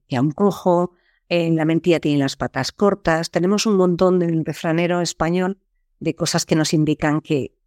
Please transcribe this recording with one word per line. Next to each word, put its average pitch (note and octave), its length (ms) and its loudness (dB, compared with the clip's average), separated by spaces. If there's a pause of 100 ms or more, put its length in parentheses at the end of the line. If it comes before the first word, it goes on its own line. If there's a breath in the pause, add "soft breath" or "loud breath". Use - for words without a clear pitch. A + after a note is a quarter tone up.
que C#3+ 80 -4
a A#2+ 60 0
un D3+ 100 2
cojo, F3+ 600 0 (360)
en E3+ 280 0
la D#3 100 0
mentira D#3+ 340 2
tiene D3 200 0
las C3+ 160 0
patas - 360 -6
cortas. E3 600 0
Tenemos F#3+ 340 0
un G#3 120 2
montón F3+ 440 2
en E3+ 80 0
el D#3+ 160 -2
refranero E3+ 560 -2
español F3+ 560 -2 (420)
de D3+ 140 -4
cosas - 320 -4
que E3+ 100 0
nos D#3 180 0
indican D3+ 480 0
que C3+ 340 -4 (120)